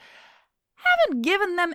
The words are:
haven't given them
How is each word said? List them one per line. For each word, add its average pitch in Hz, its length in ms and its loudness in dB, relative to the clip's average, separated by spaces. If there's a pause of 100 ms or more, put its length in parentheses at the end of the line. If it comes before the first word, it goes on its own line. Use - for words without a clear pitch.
(760)
haven't 640 480 0
given 370 340 -2
them 349 180 -2